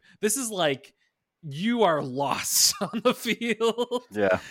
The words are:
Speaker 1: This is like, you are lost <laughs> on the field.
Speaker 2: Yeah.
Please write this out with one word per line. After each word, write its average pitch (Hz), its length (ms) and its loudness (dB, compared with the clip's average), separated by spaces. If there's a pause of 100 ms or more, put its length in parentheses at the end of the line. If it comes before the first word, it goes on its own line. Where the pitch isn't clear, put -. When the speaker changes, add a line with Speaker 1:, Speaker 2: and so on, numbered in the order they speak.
(200)
Speaker 1:
This 214 180 0
is 247 120 -6
like, 156 440 -2 (500)
you 202 380 0
are 160 180 4
lost - 760 0
<laughs> - 40 -12
on 208 220 -4
the 247 100 4
field. 226 1000 -2
Speaker 2:
Yeah. 98 260 4 (120)